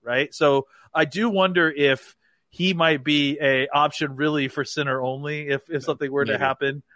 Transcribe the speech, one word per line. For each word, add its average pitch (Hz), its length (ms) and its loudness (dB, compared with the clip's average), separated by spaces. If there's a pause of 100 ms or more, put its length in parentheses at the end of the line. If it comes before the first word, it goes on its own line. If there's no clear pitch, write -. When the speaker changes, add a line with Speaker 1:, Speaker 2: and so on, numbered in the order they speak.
Speaker 1:
right? 127 320 -2
So 139 320 2 (260)
I 160 120 2
do 196 240 -2
wonder 185 420 2
if 139 460 0 (320)
he 185 240 0
might 160 320 2
be 147 360 0
a 135 280 2
option 147 480 0
really 147 320 0
for 135 160 -4
center 135 360 -4
only 143 460 -6
if, 139 220 -4
if 147 140 -4
something 143 280 -4
were 139 140 0
to 135 80 -2
Speaker 2:
Maybe. 127 100 -2
Speaker 1:
happen. 139 400 -2 (120)